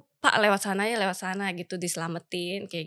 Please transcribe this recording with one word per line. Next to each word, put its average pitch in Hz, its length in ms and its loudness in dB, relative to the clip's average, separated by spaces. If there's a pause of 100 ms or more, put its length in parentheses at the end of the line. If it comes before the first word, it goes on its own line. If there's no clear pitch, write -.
(200)
Pak, - 160 4
lewat 208 240 6
sana 196 240 0
ya, 226 160 0
lewat 196 160 2
sana," 196 400 -4
gitu, 175 240 -6
diselamatin 175 880 -4
kayak 165 200 -6